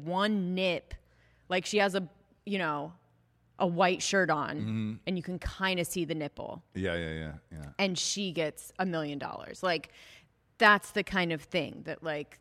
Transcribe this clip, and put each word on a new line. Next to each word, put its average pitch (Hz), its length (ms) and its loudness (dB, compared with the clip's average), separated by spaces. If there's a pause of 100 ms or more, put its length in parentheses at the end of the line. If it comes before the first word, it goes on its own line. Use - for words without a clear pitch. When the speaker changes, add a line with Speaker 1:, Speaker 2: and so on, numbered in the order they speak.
Speaker 1:
one 185 500 2
nip. 185 400 0 (560)
Like, 185 160 0
she 214 120 0
has 196 180 4
a, 185 120 0 (380)
you 202 140 -2
know, 156 340 -2 (640)
a - 80 2
white 180 380 4
shirt 190 260 4
on, 147 280 0
Speaker 2:
Mm-hmm. 110 360 -2 (140)
Speaker 1:
and 185 100 0
you 160 60 -4
can 180 160 -6
kinda 185 460 0
see 175 200 -2
the 151 80 -2
nipple. - 480 -6 (140)
Speaker 2:
Yeah, 92 200 0
yeah, 82 180 -2
yeah, 78 200 -6 (180)
yeah. 76 180 -12 (100)
Speaker 1:
And 190 180 0
she 196 360 -2
gets 156 440 -4
a 185 80 0
million 156 320 -2
dollars. - 460 -10
Like, 170 280 -2 (680)
that's 208 320 8
the 208 120 0
kind 180 280 0
of 156 120 -2
thing - 420 -4
that, 160 180 -8
like, 151 380 -6